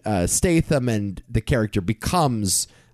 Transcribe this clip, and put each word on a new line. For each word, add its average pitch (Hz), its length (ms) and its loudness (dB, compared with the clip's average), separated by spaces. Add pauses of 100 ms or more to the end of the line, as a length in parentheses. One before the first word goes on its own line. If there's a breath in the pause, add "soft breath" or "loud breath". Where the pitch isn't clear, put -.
uh, 95 200 0
Statham, 156 640 2
and 104 400 -2
the 120 100 0
character 107 420 0
becomes 110 880 0 (260 soft breath)